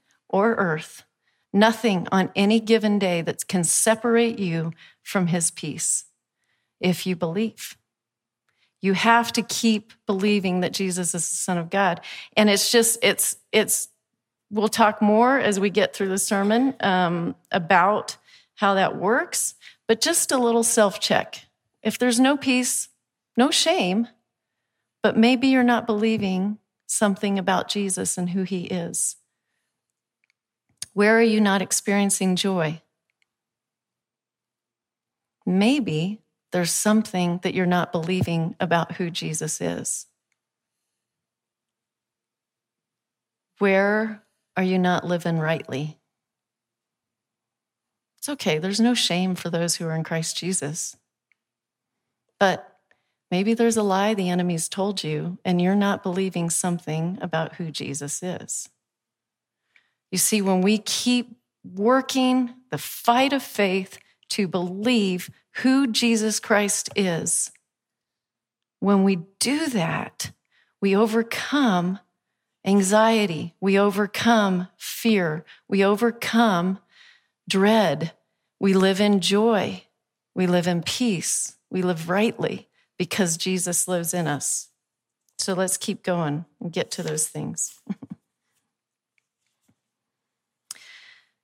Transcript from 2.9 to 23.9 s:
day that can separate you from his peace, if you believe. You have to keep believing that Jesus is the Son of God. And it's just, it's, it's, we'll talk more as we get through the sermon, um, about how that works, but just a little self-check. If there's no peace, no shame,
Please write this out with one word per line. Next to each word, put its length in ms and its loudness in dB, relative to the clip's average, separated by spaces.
day 240 0
that 260 -6
can 160 0
separate 760 2
you 320 -2
from 260 -2
his 240 0
peace, 540 -6
if 260 0
you 100 -2
believe. 600 -6
You 120 2
have 400 2
to 80 -2
keep 500 -2
believing 560 0
that 100 -2
Jesus 360 -4
is 220 -4
the 60 -6
Son 220 -4
of 120 -6
God. 300 0
And 120 6
it's 220 2
just, 300 4
it's, 360 0
it's, 380 0
we'll 200 0
talk 320 2
more 380 4
as 200 0
we 100 0
get 240 0
through 160 -4
the 80 -2
sermon, 640 0
um, 560 0
about 680 2
how 200 2
that 200 2
works, 600 -2
but 120 2
just 320 0
a 60 2
little 260 2
self-check. 840 0
If 140 -2
there's 220 2
no 180 4
peace, 520 -2
no 160 4
shame, 560 0